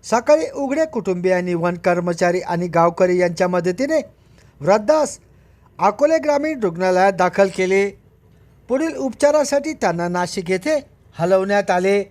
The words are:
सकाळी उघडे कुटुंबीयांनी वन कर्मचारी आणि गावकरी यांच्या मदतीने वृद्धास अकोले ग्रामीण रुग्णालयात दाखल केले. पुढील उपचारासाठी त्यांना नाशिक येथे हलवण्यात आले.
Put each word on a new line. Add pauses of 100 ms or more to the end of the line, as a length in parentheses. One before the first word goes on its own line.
सकाळी (100)
उघडे
कुटुंबीयांनी
वन
कर्मचारी
आणि
गावकरी
यांच्या
मदतीने (600)
वृद्धास (600)
अकोले
ग्रामीण
रुग्णालयात
दाखल
केले. (800)
पुढील
उपचारासाठी
त्यांना
नाशिक
येथे (380)
हलवण्यात
आले.